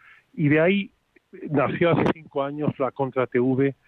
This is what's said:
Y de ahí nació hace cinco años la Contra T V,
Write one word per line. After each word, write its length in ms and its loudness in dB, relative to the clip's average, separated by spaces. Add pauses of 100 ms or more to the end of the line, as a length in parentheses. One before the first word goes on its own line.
(340)
Y 140 0
de 120 4
ahí 300 0 (600)
nació 400 0
hace 220 2
cinco 300 -6
años 360 -4
la 120 -2
Contra 360 -2
T 140 0
V, 340 2 (140)